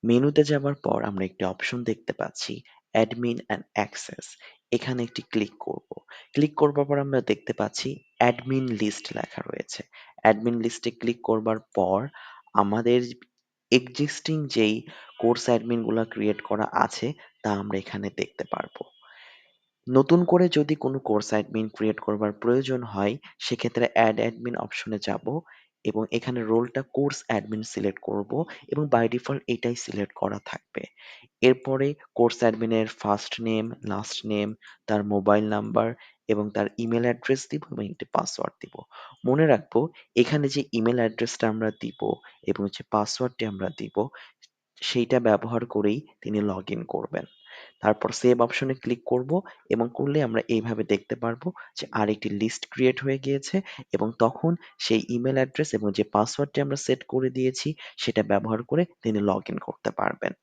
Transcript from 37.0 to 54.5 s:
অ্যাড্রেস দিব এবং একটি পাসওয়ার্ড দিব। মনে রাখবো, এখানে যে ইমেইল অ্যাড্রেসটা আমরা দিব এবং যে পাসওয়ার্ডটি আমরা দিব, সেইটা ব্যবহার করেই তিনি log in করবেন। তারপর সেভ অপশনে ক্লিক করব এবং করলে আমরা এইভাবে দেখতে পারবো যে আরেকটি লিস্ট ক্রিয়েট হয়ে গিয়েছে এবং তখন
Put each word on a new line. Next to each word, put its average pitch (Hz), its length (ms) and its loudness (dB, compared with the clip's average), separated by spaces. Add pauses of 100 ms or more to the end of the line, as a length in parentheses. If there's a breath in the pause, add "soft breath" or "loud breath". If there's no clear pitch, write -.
অ্যাড্রেস 120 480 0
দিব 147 200 -6
এবং 101 200 -8
একটি - 220 -12
পাসওয়ার্ড - 480 -4
দিব। - 220 -18 (440 loud breath)
মনে 143 200 4
রাখবো, 127 420 2 (280 loud breath)
এখানে 143 320 4
যে 139 240 -2
ইমেইল 117 240 2
অ্যাড্রেসটা 117 520 0
আমরা 110 220 0
দিব - 480 -4 (240 loud breath)
এবং 98 240 -2
যে - 240 -8
পাসওয়ার্ডটি 113 560 -2
আমরা 98 220 -4 (100)
দিব, 113 300 -4 (720 loud breath)
সেইটা 123 380 0
ব্যবহার 113 460 2
করেই 104 400 0 (140 soft breath)
তিনি 104 200 -2
log 95 300 -2
in 104 140 -6
করবেন। - 400 -6 (560 loud breath)
তারপর 107 320 2
সেভ 120 300 4
অপশনে 131 320 0
ক্লিক 120 320 -4
করব 135 360 0 (280 loud breath)
এবং 117 240 0
করলে 143 280 0
আমরা 110 260 0
এইভাবে 110 360 0
দেখতে 104 320 -2
পারবো 117 360 -4 (240 loud breath)
যে - 160 -10
আরেকটি 107 380 0
লিস্ট 104 400 -2
ক্রিয়েট 127 320 2
হয়ে 135 160 -2
গিয়েছে 139 420 -2 (320 loud breath)
এবং 110 260 0
তখন 165 380 2 (220 loud breath)